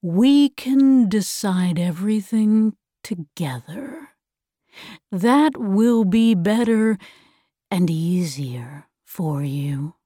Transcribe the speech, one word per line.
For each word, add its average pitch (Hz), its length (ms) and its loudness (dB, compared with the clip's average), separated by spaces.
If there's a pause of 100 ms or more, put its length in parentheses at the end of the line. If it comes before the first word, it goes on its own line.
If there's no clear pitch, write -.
We 262 480 4
can 269 580 2
decide 185 680 -2
everything 214 960 0 (260)
together. 175 1080 -10 (1000)
That 196 460 2
will 226 480 2
be 226 300 2
better 220 640 0 (720)
and 180 200 0
easier 143 1000 -4 (160)
for 151 380 -6
you. 143 520 -6 (120)